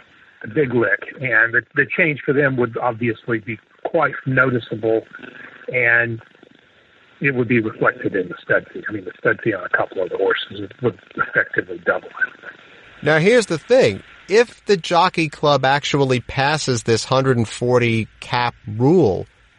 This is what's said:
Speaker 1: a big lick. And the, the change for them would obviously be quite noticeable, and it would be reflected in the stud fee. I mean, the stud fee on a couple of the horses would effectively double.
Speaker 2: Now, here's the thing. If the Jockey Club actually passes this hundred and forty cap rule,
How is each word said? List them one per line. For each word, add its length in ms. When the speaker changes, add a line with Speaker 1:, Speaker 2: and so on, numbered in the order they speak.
Speaker 1:
a 40
big 260
lick. 280
And 340
the, 100
the 100
change 260
for 100
them 220
would 220
obviously 640
be 200
quite 300
noticeable, 760
and 540
it 160
would 140
be 100
reflected 560
in 140
the 120
stud 300
fee. 160
I 60
mean, 100
the 140
stud 260
fee 100
on 120
a 120
couple 240
of 80
the 80
horses 520
would 160
effectively 680
double. 240
Speaker 2:
Now, 160
here's 260
the 140
thing. 420
If 380
the 100
Jockey 540
Club 340
actually 560
passes 640
this 240
hundred 320
and 100
forty 600
cap 360
rule, 600